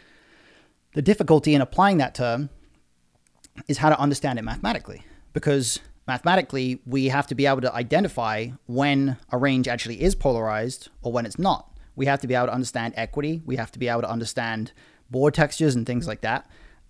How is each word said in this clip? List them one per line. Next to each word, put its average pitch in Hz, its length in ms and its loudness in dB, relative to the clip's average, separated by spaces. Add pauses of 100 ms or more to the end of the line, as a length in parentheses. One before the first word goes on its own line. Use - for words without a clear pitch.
(920)
the 151 80 -2
difficulty 156 540 4
in 139 80 6
applying 190 340 4
that 131 180 0
term 123 360 -2 (1160)
is 143 100 -2
how 151 100 4
to 151 100 4
understand 139 400 -2
it 110 40 -8
mathematically, - 600 -6 (300)
because 139 480 0 (260)
mathematically, 131 760 0
we 131 220 0
have 139 220 0
to 139 60 -4
be 139 120 2
able 135 160 2
to 123 120 0
identify 120 760 -2 (180)
when 135 500 2 (160)
a 127 60 0
range 131 280 2
actually 117 360 -6
is 185 120 4
polarized 113 760 -2 (140)
or 123 80 -4
when 120 140 -2
it's - 140 -10
not. 175 320 0 (240)
We 135 120 -2
have 139 140 2
to 131 60 -8
be 123 80 0
able 123 120 2
to 110 80 -4
understand 117 440 -4
equity. 147 480 -4
We 127 100 -4
have 113 160 -8
to 104 60 -18
be 120 100 -2
able 117 140 0
to - 80 -4
understand 113 600 -4 (380)
board 135 220 4
textures 151 420 2
and 117 120 -2
things 123 200 -2
like 110 140 -8
that. 113 280 -4 (420)